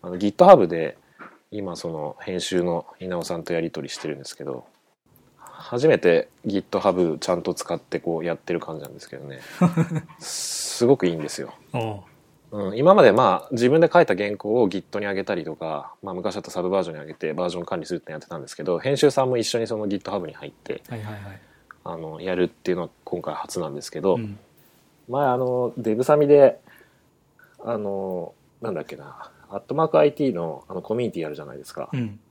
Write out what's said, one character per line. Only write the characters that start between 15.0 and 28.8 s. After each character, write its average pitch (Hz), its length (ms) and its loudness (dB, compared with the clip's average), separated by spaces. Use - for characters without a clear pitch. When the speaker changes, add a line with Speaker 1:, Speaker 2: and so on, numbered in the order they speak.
Speaker 1:
に 104 60 -4
上 101 80 -2
げ 95 100 -2
た 104 100 -2
り 82 100 -4
と 78 120 -8
か、 78 360 -8
ま 95 100 -10
あ、 - 20 -8
昔 92 220 -4
だ 95 60 -8
と - 80 -16
サ 90 120 -4
ブ 90 80 0
バ 98 100 2
ー - 40 -2
ジ 85 60 -6
ョ - 20 -12
ン 76 40 -12
に 76 60 -12
上 73 60 -14
げ 78 60 -16
て 78 200 -4
バ 90 120 -2
ー - 40 -2
ジ 87 80 -8
ョ - 20 -6
ン 85 60 -8
管 90 140 -6
理 78 60 -10
す 90 60 -6
る 85 60 -4
っ - 20 -6
て 80 120 -14
や 76 60 -10
っ - 20 -10
て - 80 -20
た 82 100 -12
ん 69 40 -12
で 65 60 -16
す - 80 -18
け - 60 -12
ど、 85 160 -2
編 139 180 -2
集 143 140 6
さ 131 140 2
ん 131 40 0
も 127 80 0
一 113 80 0
緒 - 140 -2
に 113 80 -2
そ 110 100 -4
の 107 120 -4
GitHub 95 380 -6
に 76 60 -12
入 - 160 -16
っ - 40 -16
て、 - 360 -12
Speaker 2:
は 120 80 -10
い 110 60 -10
は 107 80 -10
い - 40 -10
は 101 40 -14
い。 101 80 -20
Speaker 1:
あ 85 120 -10
の、 80 240 -12
や 92 140 -4
る 90 100 4
っ 85 40 0
て - 220 -6
い 87 40 2
う - 20 0
の 87 80 -4
は 80 60 -10
今 - 160 -6
回 78 140 -6
初 - 260 -8
な 80 80 -6
ん 71 60 -10
で 73 80 -10
す - 80 -14
け 78 100 -10
ど、 92 140 4
Speaker 2:
う - 40 2
ん。 104 200 -8
Speaker 1:
前、 139 180 0
あ 123 100 4
の、 123 400 0
デ 113 180 -2
ブ 127 100 0
サ 147 120 6
ミ 147 100 4
で、 139 320 8
あ 117 140 -4
の、 98 560 -6
な 113 80 -6
ん 95 40 -6
だ 76 80 -6